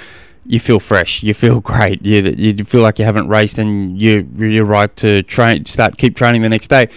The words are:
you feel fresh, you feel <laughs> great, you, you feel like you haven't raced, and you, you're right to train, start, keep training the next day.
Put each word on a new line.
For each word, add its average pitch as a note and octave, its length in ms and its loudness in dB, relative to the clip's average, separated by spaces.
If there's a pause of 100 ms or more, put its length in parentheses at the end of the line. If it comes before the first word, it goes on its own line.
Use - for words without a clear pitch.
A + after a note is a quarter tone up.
(440)
you A#2 140 -2
feel A2 220 2
fresh, - 420 -2
you G#2+ 120 -2
feel A#2 260 2
<laughs> - 120 -8
great, G2+ 320 -2
you, G#2 160 2 (160)
you G#2 280 -2
feel A#2+ 160 2
like A2 180 2
you G#2+ 60 0
haven't G#2+ 240 -2
raced, G#2+ 300 0
and G2+ 420 -4
you, G#2+ 260 0 (120)
you're A2 260 0
right G#2 320 0
to G#2 260 0
train, A2+ 440 0
start, - 300 -2
keep B2 200 0
training A#2+ 260 2
the A2 60 0
next A2 200 -2
day. C3 280 2